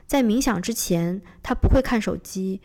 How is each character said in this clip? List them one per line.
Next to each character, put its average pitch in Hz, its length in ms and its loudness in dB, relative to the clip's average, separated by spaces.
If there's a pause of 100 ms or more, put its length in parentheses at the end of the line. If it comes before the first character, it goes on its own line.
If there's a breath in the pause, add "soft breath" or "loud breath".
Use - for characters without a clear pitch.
在 277 160 2
冥 226 180 2
想 208 200 0
之 226 140 -4
前， 175 480 -2 (220 loud breath)
他 247 100 -2
不 - 140 2
会 269 120 6
看 247 220 0
手 - 140 -4
机， 190 480 -6